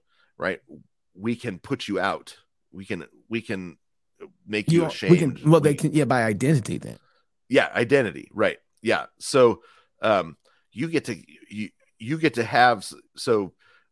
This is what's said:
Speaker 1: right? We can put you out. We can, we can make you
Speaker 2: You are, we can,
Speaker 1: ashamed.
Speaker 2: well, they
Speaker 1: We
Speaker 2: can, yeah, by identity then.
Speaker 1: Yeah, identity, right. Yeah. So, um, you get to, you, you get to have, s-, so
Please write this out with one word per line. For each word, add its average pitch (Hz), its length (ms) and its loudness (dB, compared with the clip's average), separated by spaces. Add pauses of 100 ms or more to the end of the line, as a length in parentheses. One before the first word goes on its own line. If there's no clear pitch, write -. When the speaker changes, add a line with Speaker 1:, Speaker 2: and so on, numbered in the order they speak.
(380)
Speaker 1:
right? 90 240 -4 (520)
We 110 220 -4
can 107 240 -10
put - 280 -8
you 98 120 -4
out. 90 380 -6 (340)
We 95 140 -16
can, 87 200 -8 (240)
we 113 120 -4
can 92 360 -10 (680)
make 104 240 -2
you 165 80 6
Speaker 2:
You 165 60 2
are, - 240 -2
we 175 80 8
can, 151 160 0
Speaker 1:
ashamed. - 160 -2
Speaker 2:
well, 156 120 8
they 147 100 4
Speaker 1:
We 135 60 -2
Speaker 2:
can, 156 160 -2
yeah, 147 120 2
by 120 180 2
identity 113 540 0
then. - 200 -14 (520)
Speaker 1:
Yeah, 120 240 2
identity, 110 600 0
right. 92 240 -2 (240)
Yeah. 101 260 -2 (120)
So, 123 420 2 (400)
um, 92 360 0 (340)
you 131 160 -8
get 160 180 -4
to, 107 160 -10 (280)
you, 104 200 -10 (300)
you 123 180 -8
get 160 180 0
to 117 80 -2
have, 120 360 4
s-, - 160 -14 (200)
so 104 380 0 (380)